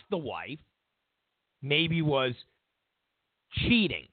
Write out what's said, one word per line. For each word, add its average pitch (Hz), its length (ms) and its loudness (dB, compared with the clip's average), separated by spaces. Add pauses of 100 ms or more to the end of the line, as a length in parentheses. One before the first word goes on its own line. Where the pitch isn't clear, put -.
the 196 80 -2
wife 107 400 -8 (1040)
maybe 160 400 2
was 135 320 2 (1200)
cheating. 160 600 0